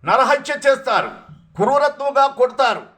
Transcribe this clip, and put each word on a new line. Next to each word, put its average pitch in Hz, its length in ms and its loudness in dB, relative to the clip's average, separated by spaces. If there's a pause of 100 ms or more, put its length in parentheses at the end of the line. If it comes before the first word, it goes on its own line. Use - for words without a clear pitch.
నరహత్య 262 480 2 (140)
చేస్తారు, 254 440 0 (440)
క్రూరత్వంగా 277 720 0
కొడతారు, 247 540 -2 (160)